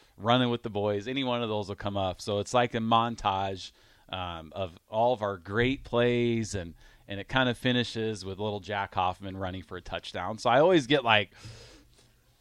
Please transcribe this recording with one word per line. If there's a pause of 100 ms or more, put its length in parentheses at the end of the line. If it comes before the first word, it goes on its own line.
(180)
Running
with
the
Boys,
any
one
of
those
will
come
up.
So
it's
like
a
montage, (380)
um,
of (120)
all
of
our
great
plays,
and, (320)
and
it
kind
of
finishes
with
little
Jack
Hoffman
running
for
a
touchdown.
So
I
always
get,
like, (1120)